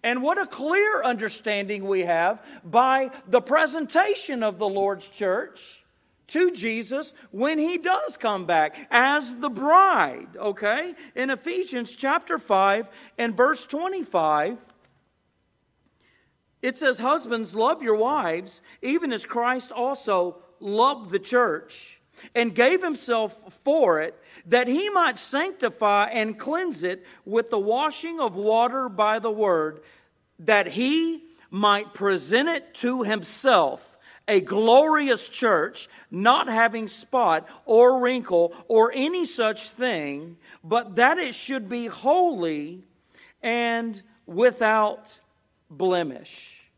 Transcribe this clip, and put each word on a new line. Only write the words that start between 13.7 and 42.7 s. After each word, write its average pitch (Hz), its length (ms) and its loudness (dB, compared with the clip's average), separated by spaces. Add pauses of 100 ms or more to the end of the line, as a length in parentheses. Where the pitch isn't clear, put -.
it 254 160 -6
says, 254 220 0
"Husbands, 233 540 -2
love 269 300 0
your 220 140 2
wives, 196 640 -2 (200)
even 294 300 -2
as 214 140 -6
Christ 240 480 -4
also 208 640 -2 (240)
loved 220 500 0
the 190 80 -2
church 196 800 -2 (360)
and 233 200 0
gave 302 260 4
himself 233 540 -4 (300)
for 254 340 4
it, 160 160 -6 (300)
that 240 220 2
he 320 220 -2
might 339 280 0
sanctify 226 880 -2
and 220 340 -4
cleanse 294 440 -6
it 185 200 -6 (220)
with 233 240 -2
the 220 100 0
washing 294 600 -2
of 226 160 -2
water 233 520 2
by 214 300 0
the 220 140 -4
word, 170 500 0 (580)
that 202 280 2
he 311 560 -2 (260)
might 208 460 0
present 196 520 0
it 311 280 -4
to 247 260 -4
himself, 202 960 0 (300)
a 208 120 4
glorious 247 880 4
church, 190 600 -2 (220)
not 226 360 2
having 226 400 0
spot 190 600 0 (160)
or 247 340 6
wrinkle 233 540 2 (140)
or 226 260 4
any 320 320 -2
such 220 440 -4
thing, 165 680 -6 (260)
but 214 340 -2
that 269 200 4
it 285 160 -6
should 254 340 -8
be 233 200 -6
holy 185 960 -2 (580)